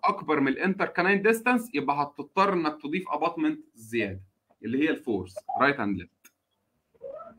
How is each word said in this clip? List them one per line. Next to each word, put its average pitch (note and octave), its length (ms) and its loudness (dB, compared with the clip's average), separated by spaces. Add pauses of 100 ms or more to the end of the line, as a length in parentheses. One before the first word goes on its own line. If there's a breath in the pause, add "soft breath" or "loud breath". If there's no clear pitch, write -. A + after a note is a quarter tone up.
اكبر F3 360 0
من C3+ 80 4
الانتر F3+ 380 0
كاناين G3 360 2
ديستانس، A#3 520 2
يبقى C#3+ 300 0
هتضطر F#3+ 500 0
انك D3+ 300 -2
تضيف E3+ 260 -4
اباتمنت D#3 500 0 (160)
زياده A2 460 -4 (420)
اللي B2 200 0
هي D#3+ 60 4
الفورس، G2 460 -2 (260)
رايت C#3 180 4
اند G2+ 180 0
ليفت. F2 180 -12 (1200)